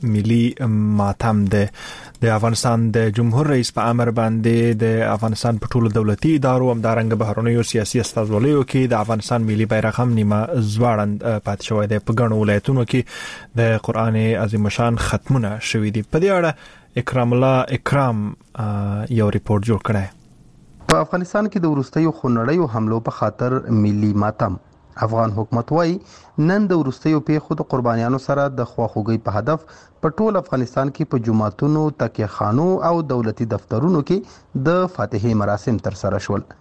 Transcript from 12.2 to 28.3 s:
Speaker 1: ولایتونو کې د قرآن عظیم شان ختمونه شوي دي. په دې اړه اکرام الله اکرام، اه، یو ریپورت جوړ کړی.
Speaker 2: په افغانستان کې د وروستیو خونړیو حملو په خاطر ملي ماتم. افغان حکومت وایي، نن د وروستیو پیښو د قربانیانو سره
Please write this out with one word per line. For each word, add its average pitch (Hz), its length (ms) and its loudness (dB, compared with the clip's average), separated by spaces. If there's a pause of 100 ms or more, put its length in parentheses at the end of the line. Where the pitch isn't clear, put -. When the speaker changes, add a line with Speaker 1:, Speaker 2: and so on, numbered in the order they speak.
Speaker 1:
ولایتونو 110 420 2
کې 127 160 0 (640)
د 113 260 2
قرآن 110 320 0 (220)
عظیم 104 260 0
شان 117 380 0
ختمونه 110 480 0 (160)
شوي 107 260 0
دي. 107 40 -2 (100)
په 160 80 0
دې 190 180 2
اړه 165 140 2 (460)
اکرام 123 360 0
الله 127 320 2 (160)
اکرام، 123 480 0
اه، 104 800 -4
یو 110 220 2
ریپورت 104 340 0
جوړ 113 240 0
کړی. 98 180 0 (800)
Speaker 2:
په 160 100 6
افغانستان 180 480 -2
کې 202 160 -2
د 160 80 2
وروستیو 151 480 0
خونړیو 131 520 2
حملو 110 260 0 (100)
په 139 100 -2
خاطر 123 380 0 (260)
ملي 104 280 2 (120)
ماتم. 104 340 0 (500)
افغان 113 300 0
حکومت 117 380 -2
وایي، 170 200 2 (540)
نن 202 240 2
د 170 80 2
وروستیو 151 480 0
پیښو 151 320 -2
د 156 140 -6
قربانیانو 120 500 0
سره 143 320 0